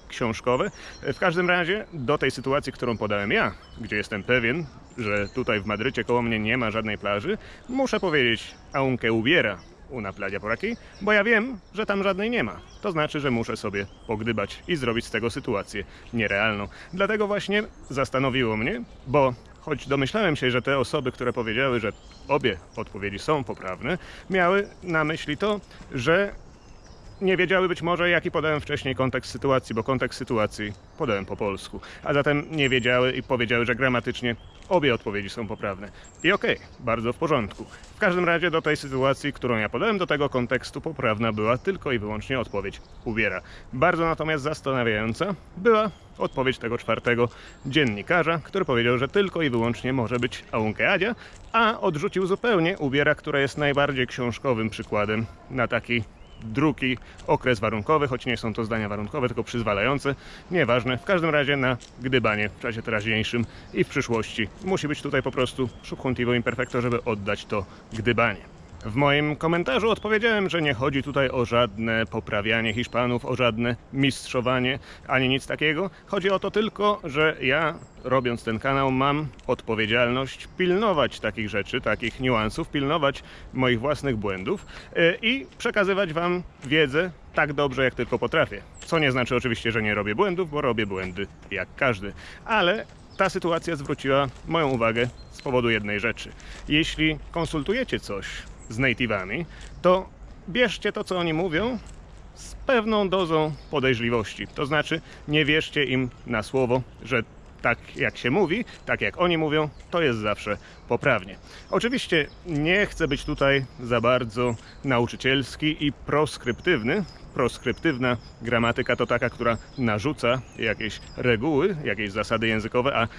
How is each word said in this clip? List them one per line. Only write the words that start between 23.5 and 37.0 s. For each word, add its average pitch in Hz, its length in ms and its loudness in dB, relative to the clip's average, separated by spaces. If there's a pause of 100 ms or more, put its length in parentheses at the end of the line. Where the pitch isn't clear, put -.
miały 190 380 4 (140)
na 160 220 0
myśli 151 320 -4
to, 208 240 -2 (320)
że 165 400 2 (880)
nie 190 160 4
wiedziały 180 320 4
być 165 140 -4
może, 175 280 2
jaki 170 200 2
podałem 156 300 0
wcześniej 139 340 -4
kontekst 131 380 0
sytuacji, 131 420 0
bo 110 100 0
kontekst 127 340 0
sytuacji 107 540 -2 (260)
podałem 104 280 0
po 101 100 -8
polsku. 98 440 -4 (240)
A 151 100 2
zatem 143 360 2
nie 147 180 2
wiedziały 123 440 4
i 127 100 -4
powiedziały, 120 420 0
że 120 100 2
gramatycznie 123 640 0 (320)
obie 147 260 4
odpowiedzi 101 360 -4
są 117 160 -8
poprawne. 98 440 -8 (340)
I 165 80 6
okej, 196 240 0 (240)
bardzo 117 320 0